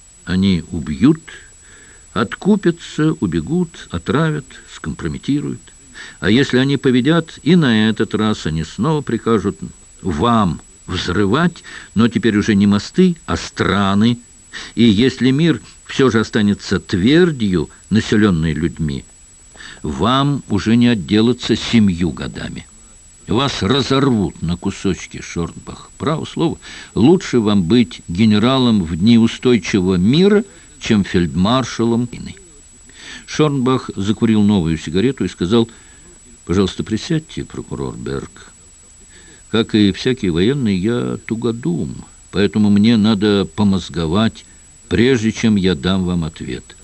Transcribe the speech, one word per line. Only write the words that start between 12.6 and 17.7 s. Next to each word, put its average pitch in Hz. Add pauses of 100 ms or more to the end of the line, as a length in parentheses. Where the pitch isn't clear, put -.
мосты, 170 (100)
а 87
страны. 101 (560)
И -
если 120
мир 147 (260)
всё 131
же 110
останется 104
твердью, 110 (180)